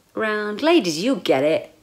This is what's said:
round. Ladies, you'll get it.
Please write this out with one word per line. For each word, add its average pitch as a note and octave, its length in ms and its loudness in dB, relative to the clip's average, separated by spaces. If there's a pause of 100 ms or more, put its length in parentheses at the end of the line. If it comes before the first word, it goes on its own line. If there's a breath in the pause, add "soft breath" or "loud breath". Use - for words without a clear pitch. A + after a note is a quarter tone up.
(140)
round. G#3 480 -4
Ladies, G3+ 400 2
you'll B3+ 140 0
get C#3 260 0
it. D#3 400 0